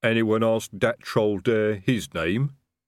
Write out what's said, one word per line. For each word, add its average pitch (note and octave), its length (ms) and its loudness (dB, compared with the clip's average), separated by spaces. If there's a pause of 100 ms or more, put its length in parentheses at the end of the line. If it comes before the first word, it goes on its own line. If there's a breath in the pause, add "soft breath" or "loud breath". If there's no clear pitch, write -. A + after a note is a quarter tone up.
Anyone A2+ 400 2
ask A2+ 300 0
that A2+ 260 -2
troll G#2+ 440 0
there G#2+ 320 2
his G2+ 380 -2
name? G2+ 420 -2 (320)